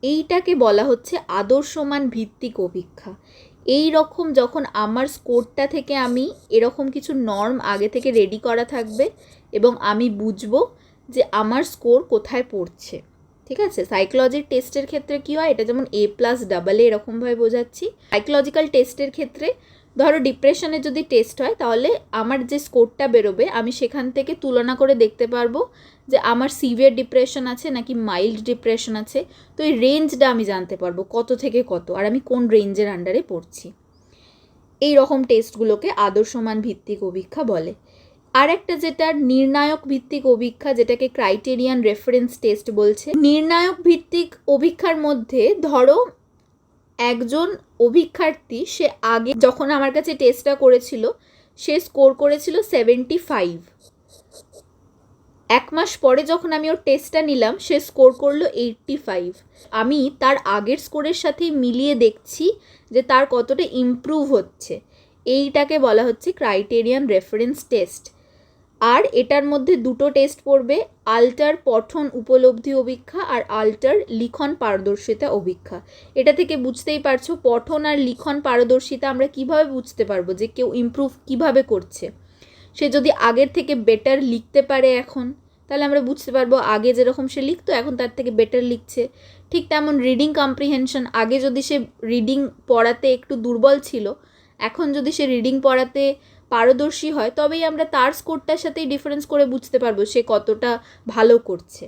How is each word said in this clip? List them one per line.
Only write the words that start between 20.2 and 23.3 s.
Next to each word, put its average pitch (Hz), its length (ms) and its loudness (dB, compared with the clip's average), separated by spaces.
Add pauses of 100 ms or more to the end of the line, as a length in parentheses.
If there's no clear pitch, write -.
ডিপ্রেশনের 311 580 0
যদি 302 160 -4 (100)
টেস্ট 226 300 0
হয়, 359 180 -2
তাহলে 247 300 0 (220)
আমার 226 260 -4 (120)
যে 285 160 -4
স্কোরটা 240 480 0
বেরোবে, 208 300 2 (140)